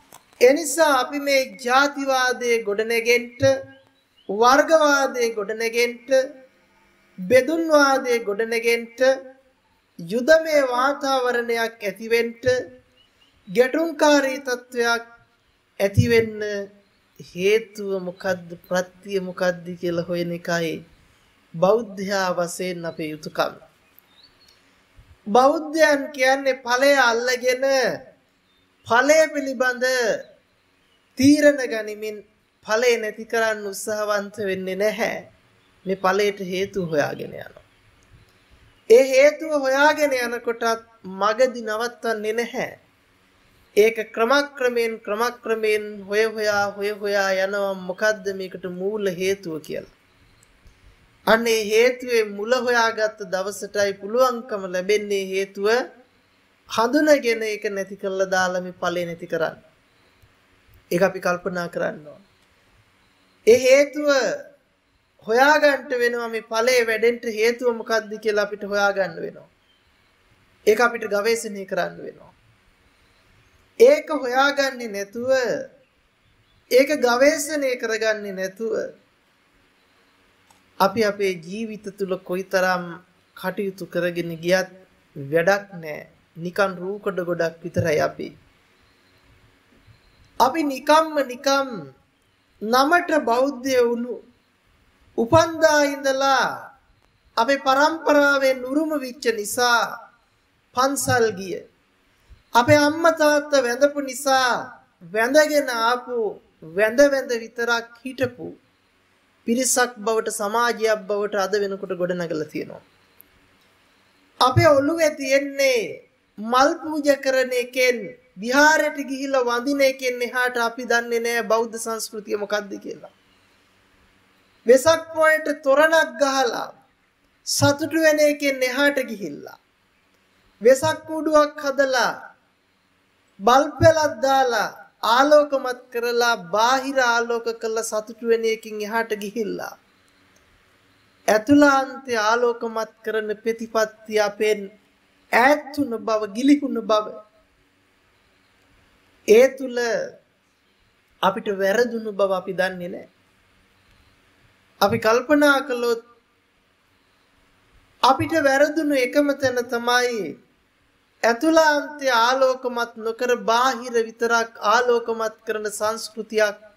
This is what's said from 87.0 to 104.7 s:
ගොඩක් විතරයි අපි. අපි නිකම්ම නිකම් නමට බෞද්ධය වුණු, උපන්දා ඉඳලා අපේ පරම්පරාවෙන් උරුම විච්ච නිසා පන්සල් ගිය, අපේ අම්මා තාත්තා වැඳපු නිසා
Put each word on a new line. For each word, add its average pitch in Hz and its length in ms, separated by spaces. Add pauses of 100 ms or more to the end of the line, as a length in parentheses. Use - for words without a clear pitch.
ගොඩක් 170 400
විතරයි 165 400
අපි. 151 280 (2000)
අපි 294 240
නිකම්ම 294 600
නිකම් 269 460 (920)
නමට 285 580
බෞද්ධය 254 580
වුණු, 240 380 (1000)
උපන්දා 320 640
ඉඳලා 269 640 (920)
අපේ 269 280
පරම්පරාවෙන් 277 1000
උරුම 302 360
විච්ච 254 280
නිසා 226 540 (920)
පන්සල් 262 560
ගිය, 185 240 (960)
අපේ 294 240
අම්මා 311 340
තාත්තා 294 500
වැඳපු 269 400
නිසා 262 480 (540)